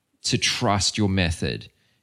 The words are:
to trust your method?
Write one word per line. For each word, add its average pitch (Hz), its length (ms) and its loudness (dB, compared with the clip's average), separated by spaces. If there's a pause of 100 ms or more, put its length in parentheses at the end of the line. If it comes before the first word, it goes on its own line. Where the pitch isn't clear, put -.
(220)
to - 160 -2
trust - 600 0
your 104 100 4
method? 82 600 -2 (320)